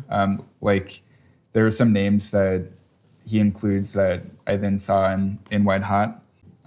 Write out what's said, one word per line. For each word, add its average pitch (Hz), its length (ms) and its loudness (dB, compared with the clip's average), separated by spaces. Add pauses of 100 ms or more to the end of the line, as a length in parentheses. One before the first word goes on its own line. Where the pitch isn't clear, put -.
Um, 98 340 0 (180)
like, 98 400 -2 (520)
there 110 120 4
are 110 60 2
some 117 220 4
names 101 380 2
that 95 340 0 (600)
he 110 140 0
includes 98 540 0
that 92 300 0 (240)
I 104 80 0
then 98 240 -2
saw 95 340 2
in, 98 240 -2 (140)
in 104 120 2
White 98 200 0
Hot. 101 400 -2 (420)